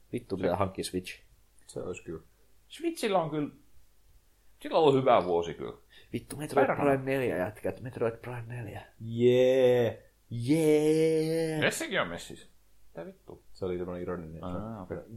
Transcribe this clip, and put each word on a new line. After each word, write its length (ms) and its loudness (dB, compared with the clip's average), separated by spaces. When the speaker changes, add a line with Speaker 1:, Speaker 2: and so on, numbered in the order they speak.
Speaker 1:
Vittu, 240 -6
Speaker 2:
Se 40 -6
Speaker 1:
pitää 160 0
hankkia 260 -2
Switch. 360 -8
Speaker 3:
Se 140 -12
olisi 220 -10
kyllä. 180 -12
Speaker 2:
Switchillä 540 -4
on 80 -4
kyllä... 240 -4
Sillä 180 -2
on 60 6
ollut 180 6
hyvä 240 6
vuosi 280 0
kyllä. 200 -10
Speaker 1:
Vittu, 240 -8
Metroid 300 2
Speaker 2:
Perhana. 240 0
Speaker 1:
Prime 200 -2
neljä, 260 -2
jätkät. 440 -6
Metroid 360 -4
Prime 300 -12
neljä. 340 -12
Speaker 3:
Jee. 1120 4
Speaker 1:
Jee. 1300 2
Speaker 2:
Messäkin 420 -2
on 60 -2
messissä. 400 -12
Mitä 180 -14
vittu? 380 -20
Speaker 3:
Se 120 -8
oli 120 -2
semmonen 240 -8
ironinen. 420 -8
Speaker 2:
Aa, 380 -8
okei. 160 -10